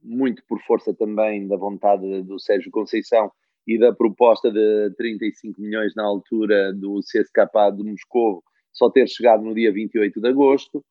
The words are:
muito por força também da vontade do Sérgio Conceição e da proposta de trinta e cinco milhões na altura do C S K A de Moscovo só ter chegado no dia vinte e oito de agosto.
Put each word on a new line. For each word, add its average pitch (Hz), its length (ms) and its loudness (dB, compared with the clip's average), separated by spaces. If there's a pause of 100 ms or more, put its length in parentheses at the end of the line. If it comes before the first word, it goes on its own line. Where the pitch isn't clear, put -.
muito 120 460 -4
por 107 140 -8
força 110 320 -2
também 107 520 -4
da 98 120 -4
vontade 95 640 -2
do 95 180 -12
Sérgio 98 300 -4
Conceição 110 600 -2 (360)
e 113 120 -2
da 113 140 6
proposta 117 580 2
de 107 460 0
trinta 113 300 -6
e 104 80 -4
cinco 101 260 -16
milhões 107 340 -6
na 107 100 -4
altura 101 680 0
do 101 300 -6
C - 180 -2
S - 100 -2
K 101 240 2
A 104 160 4
de 101 140 -10
Moscovo 107 580 -4 (300)
só 120 160 2
ter 127 200 4
chegado 110 360 2
no 110 100 -6
dia 113 160 2
vinte 104 240 -6
e 113 40 0
oito 104 240 -2
de 117 60 0
agosto. 139 640 0